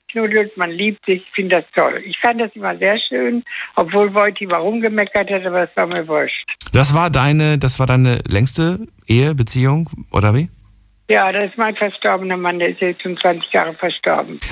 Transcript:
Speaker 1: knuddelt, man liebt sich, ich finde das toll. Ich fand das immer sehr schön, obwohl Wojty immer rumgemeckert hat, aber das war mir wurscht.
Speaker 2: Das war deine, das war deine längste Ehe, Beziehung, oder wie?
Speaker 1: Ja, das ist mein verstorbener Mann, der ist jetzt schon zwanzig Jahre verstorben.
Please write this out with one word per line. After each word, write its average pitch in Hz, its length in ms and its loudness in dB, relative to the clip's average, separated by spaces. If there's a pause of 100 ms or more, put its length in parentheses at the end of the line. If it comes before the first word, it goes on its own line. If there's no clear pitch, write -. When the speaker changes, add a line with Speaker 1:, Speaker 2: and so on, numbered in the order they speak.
Speaker 1:
knuddelt, 214 460 0
man 175 160 -4
liebt 202 340 -4
sich, 185 180 0
ich - 120 -20
finde 185 220 2
das 160 80 0 (100)
toll. - 300 0
Ich 185 140 -10
fand 233 200 0
das 226 160 -2
immer 190 220 -6
sehr 190 200 0
schön, 240 460 -2 (320)
obwohl 196 380 0
Wojty 202 320 0
immer 175 140 0
rumgemeckert 208 720 -2
hat, 190 160 -2
aber 180 200 0
das - 100 -10
war 185 120 0
mir 170 200 -6
wurscht. 151 380 -2 (260)
Speaker 2:
Das 139 220 4
war 170 160 4
deine, 151 480 2
das 131 220 0
war 131 80 2
deine 127 320 4 (100)
längste 165 580 0 (200)
Ehe, 135 280 4
Beziehung, 135 540 0 (220)
oder 104 220 4
wie? 156 140 2 (640)
Speaker 1:
Ja, 196 220 4
das 302 120 0
ist - 120 -8
mein 220 180 0
verstorbener 190 640 -2
Mann, 175 220 -2
der 175 100 2
ist 175 100 -6
jetzt 180 220 -2
schon 180 160 -6
zwanzig 175 340 0
Jahre 165 220 0
verstorben. 160 680 -4 (120)